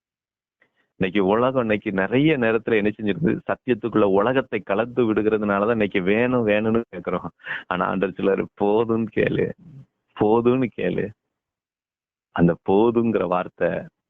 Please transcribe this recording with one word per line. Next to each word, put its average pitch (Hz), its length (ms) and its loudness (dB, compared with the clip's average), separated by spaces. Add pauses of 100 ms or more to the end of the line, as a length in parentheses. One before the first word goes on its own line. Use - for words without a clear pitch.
(960)
இன்னைக்கு 95 300 0
உலகம் 123 360 2
இன்னைக்கு 107 300 -2
நிறைய 120 460 2
நேரத்துல 113 380 0
என்ன 104 220 2
செஞ்சிருக்கு? 101 500 0
சத்தியத்துக்குள்ள 107 560 0
உலகத்தை 110 560 0
கலந்து 113 540 0
விடுகிறதுனாலதான் 104 580 0
இன்னைக்கு 104 300 0
வேணும் 117 460 0
வேணும்னு 110 340 0 (140)
கேக்குறோம். 87 320 -6 (400)
ஆனா 92 180 -2
ஆண்டவர் 95 300 -2
சொல்றாரு, 98 300 0 (160)
"போதும்னு 113 440 0 (100)
கேளு, 95 360 -2 (680)
போதும்னு 120 480 2 (100)
கேளு." 95 320 -4 (1200)
அந்த 85 240 2 (140)
போதுங்கிற 110 580 2
வார்த்தை 90 420 -2 (400)